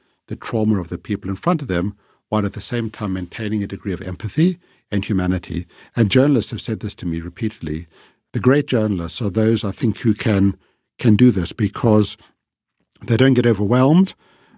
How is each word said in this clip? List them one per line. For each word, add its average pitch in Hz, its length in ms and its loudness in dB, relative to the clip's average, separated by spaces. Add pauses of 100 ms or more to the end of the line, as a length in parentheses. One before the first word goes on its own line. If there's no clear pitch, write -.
(260)
the - 100 -10
trauma 107 440 -2
of 85 80 -8
the 87 100 -8
people 98 320 -8
in 98 60 -6
front 165 260 -2
of 131 60 -8
them, 95 280 -2 (320)
while 107 160 -2
at 98 80 -4
the 107 80 -12
same 117 300 -6
time 101 240 -6
maintaining 101 480 -6
a 98 60 -6
degree 98 240 -8
of 85 100 -8
empathy 156 560 -2 (320)
and 101 140 -2
humanity. 90 640 -2 (300)
And 110 140 2
journalists 131 400 2
have 104 100 -8
said 110 200 -6
this 104 160 -10
to - 100 -10
me 82 140 -4
repeatedly. 85 640 -8 (460)
The 117 80 -4
great 139 260 4
journalists 104 560 -2
are 104 80 -2
those, 110 340 2
I 98 60 -4
think, 110 280 -2
who 110 160 2
can, 98 440 2 (400)
can 113 180 4
do 123 140 6
this 92 220 -2
because 107 640 0 (840)
they 117 140 0
don't 131 180 4
get 117 120 2
overwhelmed 127 680 2 (440)